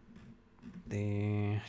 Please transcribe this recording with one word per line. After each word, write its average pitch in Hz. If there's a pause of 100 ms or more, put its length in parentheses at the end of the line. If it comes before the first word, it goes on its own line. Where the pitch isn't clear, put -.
(880)
the, 104